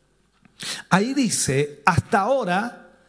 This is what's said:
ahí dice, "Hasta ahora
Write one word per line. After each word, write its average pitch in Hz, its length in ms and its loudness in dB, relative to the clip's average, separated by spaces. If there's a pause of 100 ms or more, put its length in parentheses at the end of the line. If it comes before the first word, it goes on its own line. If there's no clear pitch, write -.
(880)
ahí 214 240 2
dice, 147 720 0
"Hasta - 360 2
ahora 226 680 -2 (200)